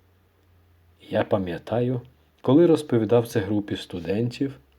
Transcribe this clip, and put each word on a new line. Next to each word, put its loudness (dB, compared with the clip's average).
Я -4
пам'ятаю, -2
коли 6
розповідав 2
це -2
групі -4
студентів, -6